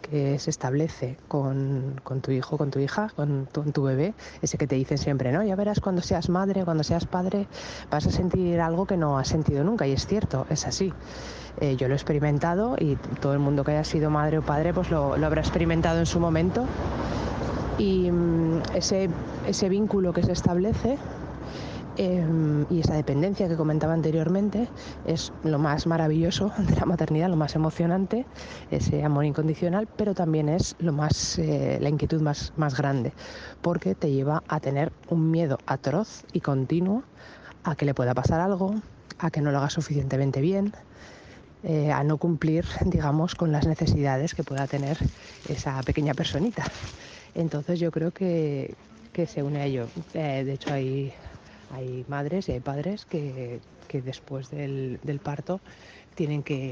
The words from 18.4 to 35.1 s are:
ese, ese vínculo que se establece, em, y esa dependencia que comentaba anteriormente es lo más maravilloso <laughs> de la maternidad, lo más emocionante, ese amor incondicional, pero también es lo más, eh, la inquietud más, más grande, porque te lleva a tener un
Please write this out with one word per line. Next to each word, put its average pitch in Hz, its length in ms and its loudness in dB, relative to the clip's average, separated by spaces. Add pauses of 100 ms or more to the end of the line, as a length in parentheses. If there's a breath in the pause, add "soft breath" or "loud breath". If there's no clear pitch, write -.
ese, 190 340 2 (380)
ese 202 220 2
vínculo 190 440 2
que 175 100 2
se 175 100 4
establece, 185 640 2 (1000 loud breath)
em, 160 720 2
y 170 120 2
esa 160 140 2
dependencia 156 540 2
que 165 80 0
comentaba 156 360 2
anteriormente 170 760 2 (380 loud breath)
es - 280 -2 (100)
lo 156 160 2
más 151 280 2
maravilloso 165 680 2
<laughs> - 20 -2
de 160 160 4
la - 100 2
maternidad, 165 440 2
lo 180 60 2
más 156 200 0
emocionante, 175 680 0 (460 loud breath)
ese 147 320 0
amor 147 220 2
incondicional, 160 640 0 (100)
pero 202 160 0
también 156 360 2
es 170 300 0
lo 170 140 0
más, 151 460 0
eh, 139 420 0
la 143 80 2
inquietud 151 320 0
más, 147 360 -2
más 147 200 0
grande, 139 360 0 (480 loud breath)
porque 180 340 0
te 151 160 0
lleva 139 360 0
a 156 120 0
tener 139 320 0 (180)
un 160 220 4